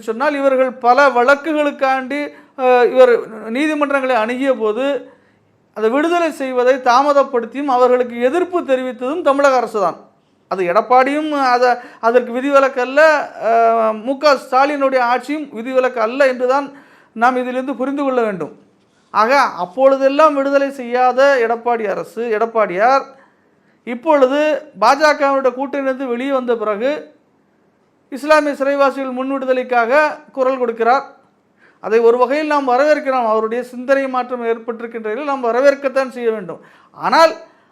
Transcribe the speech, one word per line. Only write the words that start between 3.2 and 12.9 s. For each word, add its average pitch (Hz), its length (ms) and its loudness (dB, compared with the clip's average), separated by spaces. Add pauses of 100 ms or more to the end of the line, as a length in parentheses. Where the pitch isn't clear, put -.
நீதிமன்றங்களை 285 680 -2
அணுகிய 254 300 -2 (100)
போது 220 220 -2 (920)
அதை 214 160 0
விடுதலை 339 340 0 (120)
செய்வதை 254 340 0 (160)
தாமதப்படுத்தியும் 269 840 0
அவர்களுக்கு 247 400 2 (120)
எதிர்ப்பு 349 400 -2
தெரிவித்ததும் 254 600 -4
தமிழக 277 340 2
அரசு 214 240 -4
தான். 160 120 -2 (540)
அது 190 100 -4 (100)
எடப்பாடியும் 262 600 2 (220)
அதை, 247 180 4 (360)
அதற்கு 233 300 2
விதிவிலக்கு 269 480 2
அல்ல, 269 140 0 (500)